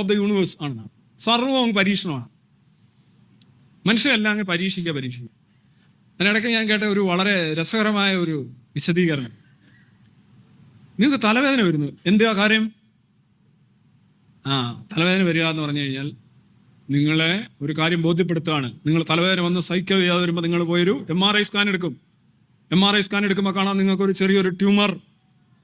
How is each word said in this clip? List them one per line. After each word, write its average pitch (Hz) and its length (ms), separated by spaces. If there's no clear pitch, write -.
of 196 100
the 208 120
universe 202 380
ആണെന്നാണ്. 120 580
സർവ്വവും 240 560
പരീക്ഷണമാണ്. 190 540
മനുഷ്യരെല്ലാം 220 460
അങ്ങ് 208 140
പരീക്ഷിക്കുക, 180 480
പരീക്ഷിക്കുക. 123 360
അതിനിടയ്ക്ക് 214 300
ഞാൻ 226 200
കേട്ട 208 140
ഒരു 208 160
വളരെ 185 540
രസകരമായ 202 600
ഒരു 160 340
വിശദീകരണം. 160 540
നിങ്ങൾക്ക് 254 240
തലവേദന 254 380
വരുന്നു, 156 260
എന്താ 214 280
കാര്യം? 214 380
ആ, 120 360
തലവേദന 185 260
വരിക 165 200
എന്ന് 160 180
പറഞ്ഞു 147 180
കഴിഞ്ഞാൽ 139 320
നിങ്ങളെ 160 580
ഒരു 143 160
കാര്യം 165 240
ബോധ്യപ്പെടുത്തുകയാണ്. 160 840
നിങ്ങൾ 160 240
തലവേദന 180 300
വന്ന് 175 220
സഹിക്കാൻ 185 380
വയ്യാതെ 180 220
വരുമ്പോൾ 175 200
നിങ്ങൾ 170 220
പോയൊരു 175 460
എം 180 160
ആർ 208 120
ഐ 208 60
സ്കാൻ 202 260
എടുക്കും. 170 280
എം 190 140
ആർ 202 100
ഐ 202 60
സ്കാൻ 202 240
എടുക്കുമ്പോൾ 196 300
കാണാം 196 220
നിങ്ങൾക്കൊരു 196 340
ചെറിയൊരു 190 380
ട്യൂമർ 202 500